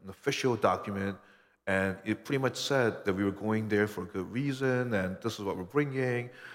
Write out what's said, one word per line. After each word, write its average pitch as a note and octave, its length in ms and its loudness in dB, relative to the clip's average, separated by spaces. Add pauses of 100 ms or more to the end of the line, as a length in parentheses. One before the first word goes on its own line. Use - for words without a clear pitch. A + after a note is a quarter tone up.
an F#2+ 60 -14
official B2 480 0
document, G2 600 0 (480)
and F#2+ 380 2
it A2 220 -2
pretty C#3 140 0
much C3 180 0
said B2 480 2
that G2+ 80 4
we G2 100 0
were G2 80 4
going A2 380 0
there G#2 180 4
for G#2 160 -6
a - 20 -8
good F2+ 240 -6
reason, B2+ 640 0
and F#2 280 0
this A2+ 180 -4
is G#2 60 -6
what F#2+ 100 -2
we're F#2 80 -6
bringing, B2+ 680 0 (260)